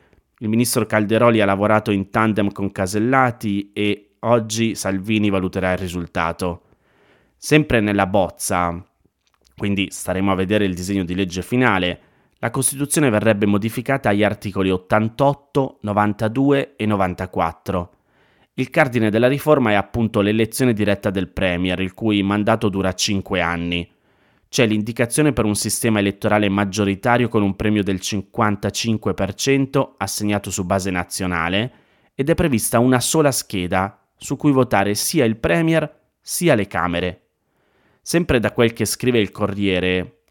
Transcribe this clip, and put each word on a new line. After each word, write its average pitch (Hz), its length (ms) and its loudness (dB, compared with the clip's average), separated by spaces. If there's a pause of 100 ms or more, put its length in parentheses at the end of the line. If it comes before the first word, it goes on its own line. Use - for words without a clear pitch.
(380)
Il 107 120 -6
ministro 117 360 0
Calderoli 110 560 2
ha 101 40 4
lavorato 104 440 2
in 98 220 -2
tandem 107 400 0
con 98 200 -6
Casellati 107 1040 -2
e 104 460 -4
oggi 113 560 0
Salvini 101 560 0
valuterà 92 400 -2
il 90 80 -2
risultato. 85 840 -4 (720)
Sempre 147 440 0
nella 101 260 0
bozza, 90 800 -2 (720)
quindi 98 320 -2
staremo 95 420 -4
a 92 40 2
vedere 98 300 0
il 92 100 -2
disegno 92 300 -4
di 87 100 -6
legge 92 260 -4
finale, 98 600 0 (400)
la 117 100 -2
Costituzione 139 580 0
verrebbe 104 360 2
modificata 113 640 0
agli 104 160 2
articoli 98 460 -2
ottantotto, 113 1120 0
novantadue 107 960 0
e 107 80 -4
novantaquattro. 92 1080 -2 (640)
Il 131 160 -4
cardine 120 400 2
della 113 180 4
riforma 135 440 2
è - 20 2
appunto 104 480 0
l'elezione 113 500 2
diretta 101 380 2
del 95 180 -2
Premier, 90 540 -2
il 92 120 -4
cui 104 300 0
mandato 104 460 2
dura 95 240 -2
cinque 95 480 -2
anni. 85 440 -2 (640)
C'è - 180 2
l'indicazione 117 680 0
per 110 100 0
un 104 120 0
sistema 107 440 0
elettorale 104 480 0
maggioritario 101 800 0
con 107 160 2
un 98 140 0
premio 107 260 0
del 95 160 -2
cinquantacinque 104 1120 -2
per 95 200 -4
cento 135 640 -2
assegnato 104 520 -4
su 95 140 -4
base 95 280 -2
nazionale 90 800 -2 (440)
ed 139 140 -2
è 165 60 2
prevista 127 440 0
una 123 220 4
sola 147 320 2
scheda 92 680 -4 (140)
su - 220 -8
cui 147 160 2
votare 104 420 2
sia 139 300 0
il 113 100 2
Premier 165 580 0 (280)
sia 170 340 0
le 101 120 0
Camere. 87 560 -2 (800)
Sempre 165 380 0
da 104 140 -2
quel 117 180 2
che 110 140 -4
scrive 120 340 0
il 98 120 0
Corriere, 92 1000 -2